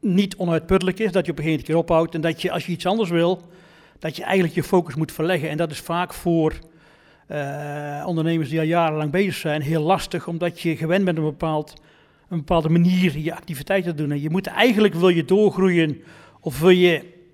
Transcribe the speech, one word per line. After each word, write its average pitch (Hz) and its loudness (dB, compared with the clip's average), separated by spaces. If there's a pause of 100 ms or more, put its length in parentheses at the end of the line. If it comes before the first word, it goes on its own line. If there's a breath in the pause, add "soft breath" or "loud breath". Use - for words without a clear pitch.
niet 196 0
onuitputtelijk 180 0
is, 214 0
dat 180 0
je 170 -4
op 143 -4
een 151 -6
gegeven 156 -2
moment - -20
een 156 -2 (120)
keer 165 2
ophoudt 165 0
en 160 -4
dat 160 -2
je, 175 -4
als 165 -6
je 175 -6
iets 170 -6
anders 196 0
wil, 170 0 (580 loud breath)
dat - -8
je - -12
eigenlijk 185 0
je 175 -2
focus 175 0
moet 156 -4
verleggen. 160 -2
En 151 -6
dat 160 -4
is 135 -12
vaak 170 -6
voor, 165 0 (760 soft breath)
eh, 147 -8
ondernemers 160 -2
die 160 -2
al 160 0
jarenlang 156 0
bezig 185 0
zijn, 151 -4
heel 156 -2
lastig, 175 -2
omdat 170 -6
je 165 -2
gewend 175 0
bent 170 0
om 160 -2
een 151 0
bepaald, 156 -4 (560 soft breath)
een 175 -4
bepaalde 160 0
manier 175 4
je 156 -6
activiteiten 170 -4
te 151 -6
doen. 147 -2
En 147 -2
je 156 -4
moet 185 -2
eigenlijk, 214 4
wil 170 4
je 165 2
doorgroeien 190 2 (380 loud breath)
of 139 -8
wil 165 6
je 180 4 (200)